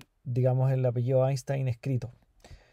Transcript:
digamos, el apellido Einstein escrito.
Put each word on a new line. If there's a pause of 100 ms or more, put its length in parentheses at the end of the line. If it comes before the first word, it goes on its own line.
(240)
digamos,
el
apellido
Einstein
escrito. (640)